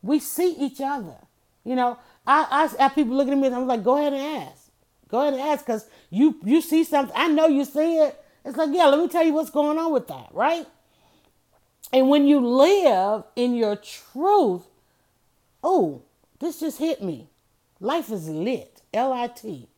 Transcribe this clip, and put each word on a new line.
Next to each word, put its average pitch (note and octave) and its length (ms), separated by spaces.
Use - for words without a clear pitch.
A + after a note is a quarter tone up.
We C#4 160
see F4 340
each C4+ 280
other. C4+ 360
You B3+ 120
know, B3 220
I, D4 520
I - 40
have C#4 120
people B3+ 200
looking C4+ 200
at C#4 40
me C4+ 100
and B3 80
I'm B3+ 100
like, A#3 180
"Go B3+ 140
ahead D4 160
and C4+ 80
ask." - 180
Go A3+ 120
ahead C#4+ 140
and B3+ 80
ask, D4 220
'cause A3 220
you, C4 340
you C4+ 160
see D#4+ 240
something. C#4 320
I D#4+ 120
know D#4 180
you C#4+ 180
see D#4 340
it. D4+ 240
It's B3 120
like, D#4 160
"Yeah, E4+ 140
let C#4+ 120
me F4 100
tell F4 160
you D#4+ 100
what's D#4 160
going D4 280
on E4 140
with C4 160
that," B2 240
right? D4+ 340
And C4 180
when D4 160
you C#4+ 140
live A#3+ 840
in B3 200
your G#3+ 220
truth, C#4 840
oh, F#3+ 380
this D#4 220
just D#4 180
hit D4+ 240
me. D3+ 260
Life C#4+ 300
is E3+ 180
lit, F3+ 540
L C4 200
I A#3+ 160
T. G3+ 500